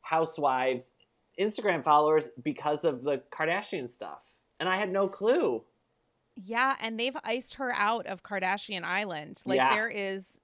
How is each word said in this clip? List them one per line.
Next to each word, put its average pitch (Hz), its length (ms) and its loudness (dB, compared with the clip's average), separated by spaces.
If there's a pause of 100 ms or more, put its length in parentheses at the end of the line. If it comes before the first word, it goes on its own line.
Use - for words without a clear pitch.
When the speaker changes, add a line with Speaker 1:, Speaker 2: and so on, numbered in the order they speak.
Speaker 1:
housewives 131 920 0 (480)
Instagram 196 460 0
followers 151 460 6 (120)
because 151 400 -2
of 135 220 0
the 139 140 0 (120)
Kardashian 165 640 -4
stuff. 76 280 -14 (380)
And 180 120 0
I 185 80 2
had 202 120 -2
no 196 160 2
clue. 202 560 2 (720)
Speaker 2:
Yeah, 233 460 0
and 226 180 -4
they've 254 260 -2
iced 240 320 -4
her 262 180 -4
out 214 320 0
of 185 160 -8
Kardashian 190 640 -4
Island. 170 600 -4
Like, - 140 2
Speaker 1:
Yeah. 131 160 6
Speaker 2:
there 220 160 0
is 196 540 -6